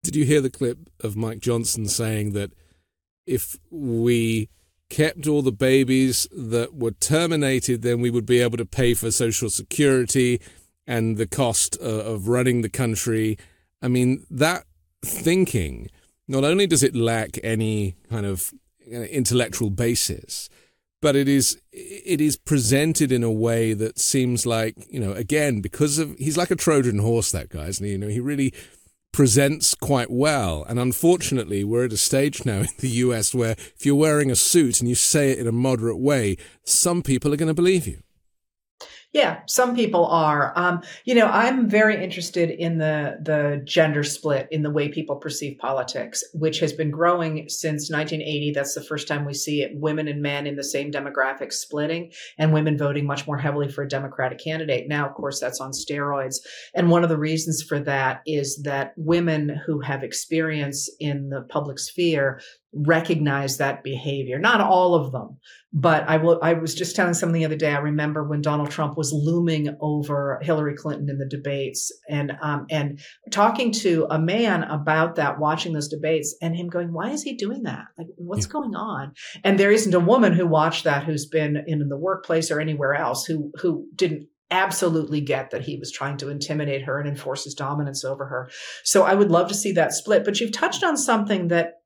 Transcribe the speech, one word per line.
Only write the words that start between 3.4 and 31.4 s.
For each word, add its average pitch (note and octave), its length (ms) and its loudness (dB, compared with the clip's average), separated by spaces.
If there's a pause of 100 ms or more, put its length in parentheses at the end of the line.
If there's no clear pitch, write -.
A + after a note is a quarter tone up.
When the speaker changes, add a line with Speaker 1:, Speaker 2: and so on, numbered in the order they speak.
Speaker 1:
we A2+ 800 0 (400)
kept D#3 380 -2
all D3 160 2
the B2+ 80 2
babies C3 800 2
that A#2 420 -2
were A#2 180 -2
terminated, C#3 920 0
then A#2+ 180 2
we B2 80 2
would A#2+ 160 0
be B2 160 4
able A#2+ 160 2
to A2+ 80 -4
pay B2 300 2
for A2+ 160 -2
Social A2+ 380 0
Security B2+ 920 2 (460)
and A2+ 300 0
the G#2+ 100 0
cost, - 520 0
uh, - 60 -10
of A2 420 -4
running B2 360 2
the G#2+ 60 -4
country. A2 680 -2 (460)
I B2+ 40 -2
mean, B2 440 2
that D#3 340 0 (380)
thinking, G#2 880 0 (380)
not C3+ 160 0
only F3+ 220 4
does E3 160 2
it - 140 2
lack A2+ 480 0
any A2 520 0 (140)
kind G#2+ 160 -4
of, F#2+ 260 -4 (400)
uh, A#2+ 100 -8
intellectual A#2+ 680 0
basis, - 800 -2 (520)
but C#3+ 140 2
it C#3 120 4
is, C#3 340 2 (100)
it F#3+ 480 -6
is D3+ 160 2
presented C#3 760 2
in A#2+ 120 2
a A#2 80 2
way A2+ 420 2
that A2 260 -4
seems B2 460 0
like, A2+ 300 -2 (140)
you C#3 100 -8
know, G2 140 -2
again, A#2+ 480 0
because C#3+ 380 0
of, D#3 180 -4
he's D3 200 -2
like F3+ 140 0
a F3 40 2
Trojan B2+ 440 2
horse, A#2 320 2
that D#2 180 -6
guy, D#2 180 -8
isn't G2 180 -6
he? G2+ 60 -4
You G2 80 -4
know, G#2 80 -6
he G#2 120 -2
really C3+ 340 -2 (580)
presents C#3 640 4
quite - 380 0
well. A#2+ 580 0
And A#2 80 -2
unfortunately, B2 840 2